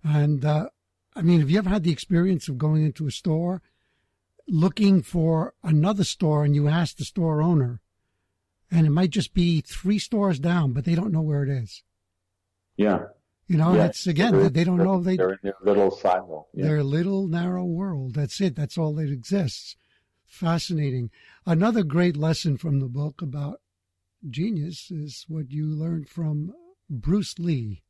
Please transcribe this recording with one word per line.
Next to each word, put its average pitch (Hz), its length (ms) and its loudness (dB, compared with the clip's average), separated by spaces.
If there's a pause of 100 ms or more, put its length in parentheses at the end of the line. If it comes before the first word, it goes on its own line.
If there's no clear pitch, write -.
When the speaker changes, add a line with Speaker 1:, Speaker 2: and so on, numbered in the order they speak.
Speaker 1:
And, 147 420 2
uh, 151 260 0 (440)
I 247 80 -10
mean, 170 180 6
have 139 100 2
you 185 80 4
ever 185 100 -2
had 196 140 0
the 165 100 0
experience 175 560 0
of 139 80 -6
going 156 280 2
into 156 220 -2
a 135 40 -2
store, 175 500 -2 (880)
looking 190 540 4
for 160 600 0
another 170 420 2
store, 151 400 0
and 143 100 4
you 147 140 2
ask 165 280 0
the 143 80 -8
store 160 380 0
owner, 135 380 2 (920)
and 165 160 4
it 151 40 4
might 165 200 2
just - 240 -4
be 170 260 2
three - 380 -2
stores 196 400 0
down, 160 340 0
but 117 120 -4
they 170 100 0
don't 185 180 -2
know 160 80 2
where 151 220 0
it 135 80 -2
is? 123 320 -6 (920)
Speaker 2:
Yeah. 104 300 2 (420)
Speaker 1:
You 175 100 2
know, 165 160 4
Speaker 2:
Yeah. 170 120 4
Speaker 1:
it's, - 200 -4
again, 185 260 2
Speaker 2:
They're, 190 160 4
Speaker 1:
they 160 160 2
don't 180 140 0
know. 185 220 2
They, 185 160 0
Speaker 2:
they're 185 160 2
in 98 100 -8
their - 180 -4
little 98 300 4
silo. 90 640 -2
Yeah. 147 120 -2
Speaker 1:
their 151 180 2
little 180 420 0
narrow 180 380 -2
world. 165 500 -4
That's 147 260 -4
it. 180 140 0
That's 147 240 -6
all 156 160 -2
that 151 160 -4
exists. 143 680 -4 (480)
Fascinating. 151 840 -2 (340)
Another 202 380 2
great 165 340 2
lesson 151 400 0
from 143 220 -2
the 135 80 -2
book 139 340 -6
about 143 400 -8 (680)
genius 160 640 -6
is 151 360 -12
what 156 220 -8
you 151 160 -6
learned 156 420 -6
from 156 460 -6 (340)
Bruce 160 520 -2
Lee. 123 480 -4